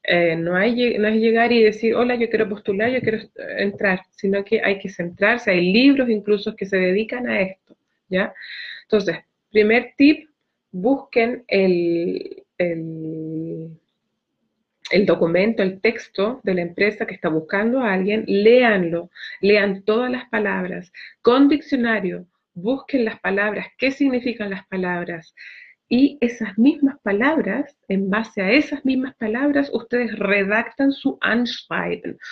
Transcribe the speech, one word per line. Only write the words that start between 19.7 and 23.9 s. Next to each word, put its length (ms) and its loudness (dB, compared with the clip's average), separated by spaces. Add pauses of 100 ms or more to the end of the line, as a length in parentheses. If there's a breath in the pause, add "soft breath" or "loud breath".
todas 280 0
las 180 -8
palabras, 600 -4 (300 loud breath)
con 260 6
diccionario, 760 0 (280)
busquen 520 -2
las 140 -6
palabras, 480 -2 (100)
qué 140 0